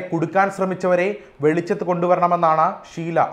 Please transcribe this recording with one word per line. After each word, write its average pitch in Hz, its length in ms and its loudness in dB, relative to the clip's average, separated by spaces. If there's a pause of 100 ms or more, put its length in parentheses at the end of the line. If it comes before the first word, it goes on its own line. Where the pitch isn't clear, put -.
കുടുക്കാൻ 165 460 0
ശ്രമിച്ചവരെ 185 500 0 (380)
വെളിച്ചത്ത് 170 460 0
കൊണ്ടുവരണമെന്നാണ് 175 760 2 (260)
ഷീല 165 280 -4 (140)